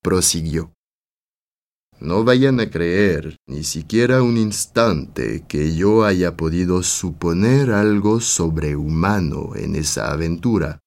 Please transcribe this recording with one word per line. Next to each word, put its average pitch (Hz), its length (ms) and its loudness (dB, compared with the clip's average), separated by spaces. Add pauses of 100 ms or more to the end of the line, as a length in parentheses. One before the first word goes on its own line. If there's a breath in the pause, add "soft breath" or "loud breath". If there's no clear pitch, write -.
Prosiguió: 82 720 -2 (1300)
No 85 240 -2
vayan 127 380 4
a 110 100 -2
creer, 85 680 0 (120)
ni 71 160 -8
siquiera 113 580 0
un 120 160 2
instante, 104 1080 -2
que 78 260 0
yo 104 300 4
haya 90 320 0
podido 90 480 0
suponer 98 880 0
algo 104 480 2
sobrehumano 80 1400 -2
en 78 180 -6
esa 76 380 -4
aventura. 82 760 -2